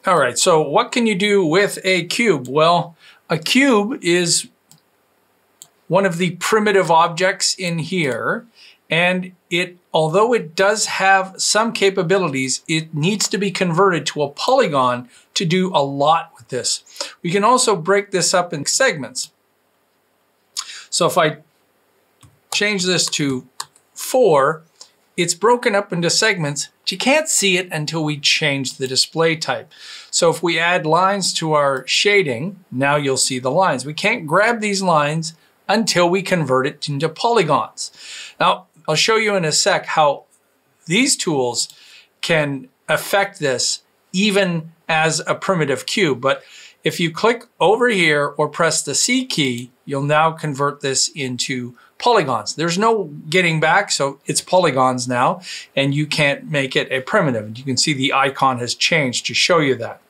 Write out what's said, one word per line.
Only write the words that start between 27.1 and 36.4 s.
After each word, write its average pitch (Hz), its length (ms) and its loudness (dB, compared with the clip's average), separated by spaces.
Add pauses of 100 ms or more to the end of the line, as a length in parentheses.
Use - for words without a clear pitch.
see 190 280 0
it 180 140 -6
until 156 320 -4
we 151 160 -4
change 139 580 -2
the 131 100 -4
display 156 500 0
type. 123 340 -6 (380)
So - 200 2
if 160 140 -2
we 165 160 0
add 175 260 0
lines 185 500 2
to 156 180 -2
our 139 340 0
shading, 185 800 0
now 139 280 0
you'll 139 180 0
see 127 240 -2
the 127 120 -2
lines. 160 340 0
We 151 80 -12
can't 208 340 -2
grab 208 320 2
these 208 220 -2
lines 160 520 0 (360)
until 185 400 2
we 190 120 0
convert 139 460 0